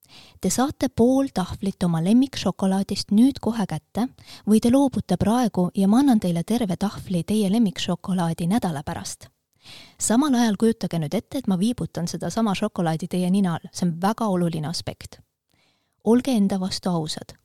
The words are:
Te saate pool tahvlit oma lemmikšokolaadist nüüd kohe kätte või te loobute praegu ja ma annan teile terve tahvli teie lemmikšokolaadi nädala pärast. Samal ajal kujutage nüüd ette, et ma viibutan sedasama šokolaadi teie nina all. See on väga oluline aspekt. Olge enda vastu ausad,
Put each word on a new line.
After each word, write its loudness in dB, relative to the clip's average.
Te 0
saate 0
pool 2
tahvlit -4
oma 0
lemmikšokolaadist 0
nüüd 4
kohe -2
kätte -4
või 6
te 4
loobute 2
praegu 0
ja 2
ma 6
annan 4
teile -2
terve -2
tahvli -4
teie 0
lemmikšokolaadi 0
nädala -2
pärast. -12
Samal 2
ajal 2
kujutage 0
nüüd -6
ette, -6
et -6
ma 2
viibutan -4
sedasama -2
šokolaadi -2
teie -2
nina 2
all. -12
See -2
on -2
väga -2
oluline -2
aspekt. -10
Olge 2
enda 0
vastu -4
ausad, -6